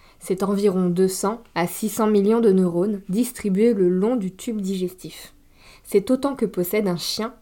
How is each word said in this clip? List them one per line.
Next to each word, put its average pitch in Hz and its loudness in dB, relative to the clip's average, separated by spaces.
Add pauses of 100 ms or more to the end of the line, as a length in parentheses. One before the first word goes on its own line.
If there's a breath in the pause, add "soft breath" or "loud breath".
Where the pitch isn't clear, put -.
(200 soft breath)
c'est 196 -4
environ 196 2
deux 185 2
cents 202 -4 (140)
à 170 0
six 208 -6
cents 214 -2
millions 214 4
de 220 6
neurones 190 2
distribués 214 0
le 185 2
long 196 2
du 190 -4
tube 214 -8
digestif. 185 -8 (500 soft breath)
C'est 202 0
autant 262 0
que 233 -2
possède 190 -2
un 175 -2
chien 226 -8